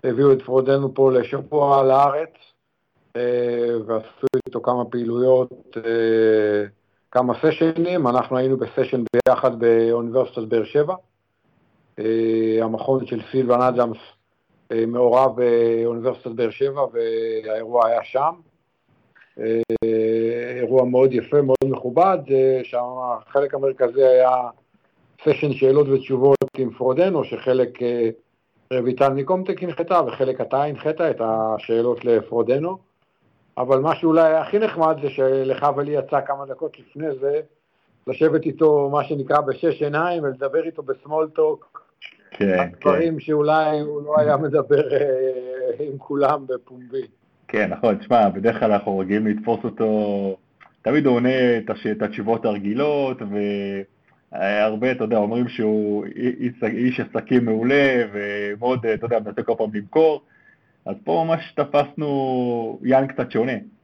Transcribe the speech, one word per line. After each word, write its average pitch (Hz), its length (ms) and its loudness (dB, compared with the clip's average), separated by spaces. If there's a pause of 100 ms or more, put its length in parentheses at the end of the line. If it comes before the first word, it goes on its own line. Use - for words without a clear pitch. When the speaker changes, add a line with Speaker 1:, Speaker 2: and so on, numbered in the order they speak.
Speaker 1:
הביאו 135 280 4
את 127 100 4
פרודנו 131 520 0
פה 135 180 4
לשבוע 139 680 2
לארץ, 139 520 2 (800)
אה, 120 600 -2 (100)
ועשו 113 400 -6 (200)
איתו 123 160 -8
כמה 123 220 0
פעילויות, 123 920 0
אה, 113 880 2 (460)
כמה 123 320 0
סשנים. 165 640 0
אנחנו 123 300 0
היינו 131 200 0
בסשן 123 560 -2
ביחד 120 460 2
באוניברסיטת 117 880 2
באר 113 160 0
שבע. 147 300 -2 (1040)
אה, 113 640 0
המכון 113 440 -2
של 117 140 -6 (100)
סילבן 123 300 2
אדמס, 120 380 0 (760)
אה, 113 140 0
מעורב 120 500 2
באוניברסיטת 117 920 0
באר 113 200 -2
שבע, 139 320 -2 (100)
והאירוע 113 920 -2
היה 117 180 0
שם. 147 300 0 (1040)
אה, 113 220 -2 (1000)
אירוע 123 240 2
מאוד 127 280 4
יפה, 143 300 0
מאוד 131 220 2
מכובד, 165 540 0 (120)
אה, 131 340 2
שם 123 200 -4 (180)
החלק 135 520 -2
המרכזי 135 500 2
היה 127 280 6 (920)
סשן 147 280 2
שאלות 135 360 4
ותשובות 135 480 4 (220)
עם 123 120 -2
פרודנו, 147 540 0
שחלק, 127 580 -2
אה, 120 260 0 (720)
רויטל 131 320 2
מקומטק 139 500 -4
הנחתה, 170 440 0
וחלק 127 340 -4
אתה 131 220 -2
הנחתה 151 480 -2
את 117 100 -4
השאלות 113 840 -2
לפרודנו. 120 720 0 (800)
אבל 131 200 2
מה 151 160 0
שאולי 165 280 2
היה 160 180 4
הכי 202 180 -2
נחמד 160 440 0
זה 143 80 -2
שלך 135 560 0 (100)
ולי 143 160 -4
יצא 139 280 -2
כמה 139 260 -8
דקות 139 320 -10
לפני - 280 -12 (140)
זה, 143 200 -2 (640)
לשבת 151 380 0
איתו, 147 480 2
מה 143 120 0
שנקרא, 143 360 -2
בשש 143 420 -2
עיניים, 156 420 -2
ולדבר 139 400 -4
איתו 160 180 -10
בסמול 151 520 -4
טוק, - 480 -2 (480)
Speaker 2:
כן, 95 280 0
Speaker 1:
על 87 100 0 (120)
דברים 156 340 2
Speaker 2:
כן. 147 60 -8
Speaker 1:
שאולי 151 600 0
הוא 147 220 -6
לא 151 160 0
היה 151 180 4
מדבר, 147 560 2
אה, 139 80 2 (800)
עם 143 180 -8
כולם 139 480 -2
בפומבי. 127 600 -10 (420)
Speaker 2:
כן, 104 220 -2
נכון, 104 240 0
תשמע, 110 340 2
בדרך 98 320 0
כלל 110 120 2
אנחנו 98 260 0
רגילים 101 280 -2
לתפוס 107 380 -2
אותו, 104 720 -2 (460)
תמיד 143 240 2
הוא 127 80 4
עונה 123 440 2
את 110 120 -8
הש-, 110 160 -6
את 107 160 -2
התשובות 107 420 -2
הרגילות, 123 760 -2 (1120)
והרבה, 107 600 0
אתה 123 120 -4
יודע, 113 120 0
אומרים 113 320 0
שהוא 107 580 -2
אי-, 123 340 -4
איש, 123 220 -6
איש 123 380 -2
עסקים 117 440 0
מעולה, 123 580 2 (100)
ומאוד, 104 760 -4
אתה 110 200 -2
יודע, 113 140 0
מנסה 107 220 -8
כל 113 160 0
פעם 110 160 -2
למכור, 147 480 0 (640)
אז - 180 -8
פה 165 220 0
ממש 165 300 -4
תפסנו 139 1300 -2
יאן 131 240 4
קצת 131 240 -6
שונה 123 220 -2 (320)